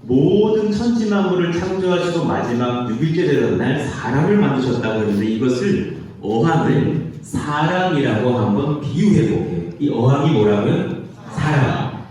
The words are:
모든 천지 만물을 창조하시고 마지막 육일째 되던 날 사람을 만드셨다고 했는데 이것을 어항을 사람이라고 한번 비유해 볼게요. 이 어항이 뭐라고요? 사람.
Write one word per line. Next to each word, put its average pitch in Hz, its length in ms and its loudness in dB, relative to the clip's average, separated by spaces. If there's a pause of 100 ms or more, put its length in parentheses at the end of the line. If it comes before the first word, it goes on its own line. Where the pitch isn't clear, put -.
모든 202 680 2
천지 226 380 0
만물을 180 420 0
창조하시고 175 720 -2
마지막 123 640 -2
육일째 156 360 0
되던 123 320 0
날 131 280 0
사람을 156 520 0
만드셨다고 123 640 0
했는데 101 240 0
이것을 120 720 0 (240)
어항을 - 920 0 (100)
사람이라고 151 1160 0
한번 107 420 0
비유해 170 500 4
볼게요. - 480 -4
이 - 120 0
어항이 139 420 2
뭐라고요? 107 640 2 (380)
사람. 139 560 0 (200)